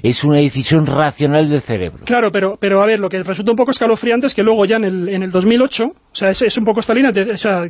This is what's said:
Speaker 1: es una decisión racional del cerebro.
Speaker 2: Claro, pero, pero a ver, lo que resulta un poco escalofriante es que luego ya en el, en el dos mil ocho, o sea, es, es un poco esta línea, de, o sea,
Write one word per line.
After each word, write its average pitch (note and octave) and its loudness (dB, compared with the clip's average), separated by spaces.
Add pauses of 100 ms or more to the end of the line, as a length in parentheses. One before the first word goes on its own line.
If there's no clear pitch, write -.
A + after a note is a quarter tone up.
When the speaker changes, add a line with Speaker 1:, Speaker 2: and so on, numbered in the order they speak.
Speaker 1:
es A#2+ 0
una D3 2
decisión D3 2
racional D3 0
del D3 0
cerebro. F2+ -6
Speaker 2:
Claro, A#3 0
pero, G3 -2
pero G3 2
a G3+ 4
ver, A3 0
lo F#3 -2
que F#3 -6
resulta F#3+ -2
un A#3 0
poco B3 0
escalofriante A#3 0
es - -4
que G#3 0
luego A3 4
ya A3 0
en A3 -2
el, F#3 -4
en F#3+ -4
el F#3 -6
dos F#3 2
mil A#3 4
ocho, B3 -2
o - -14
sea, G3 0
es, G3 0
es A3+ 0
un A3+ 0
poco G#3+ 0
esta A3+ -2
línea, C4 4
de, G#3 -2
o G3 -4
sea, F3+ -2